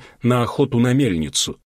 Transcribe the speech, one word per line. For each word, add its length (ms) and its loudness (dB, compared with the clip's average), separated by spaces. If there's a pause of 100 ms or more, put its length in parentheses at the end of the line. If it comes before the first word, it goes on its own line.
(220)
на 220 2
охоту 360 0
на 140 2
мельницу? 680 -2 (120)